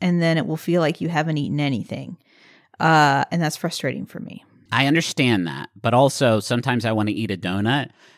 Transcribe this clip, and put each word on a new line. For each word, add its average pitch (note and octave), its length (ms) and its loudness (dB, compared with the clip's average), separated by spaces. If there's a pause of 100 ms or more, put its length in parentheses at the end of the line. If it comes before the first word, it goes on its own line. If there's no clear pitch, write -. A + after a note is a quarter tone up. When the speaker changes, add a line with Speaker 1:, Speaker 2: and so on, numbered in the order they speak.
Speaker 1:
and F3 200 2
then E3 180 2
it D#3 80 -2
will D#3 100 -4
feel F3 240 0
like D#3 200 0
you D#3 80 -4
haven't D#3 300 -2
eaten D3 220 -2
anything. C#3 560 -6 (640)
Uh, D3 500 4
and E3+ 100 0
that's D3+ 160 -2
frustrating - 500 -6
for - 140 -16
me. - 240 -16 (280)
Speaker 2:
I C3 140 2
understand C3 600 2
that, C#2 240 -10 (100)
but A#2 140 0
also B2 460 4
sometimes A#2+ 440 -2
I A2+ 80 0
wanna G#2+ 200 0
eat G#2 180 -4
a F#2+ 60 -4
donut G2+ 540 -2 (280)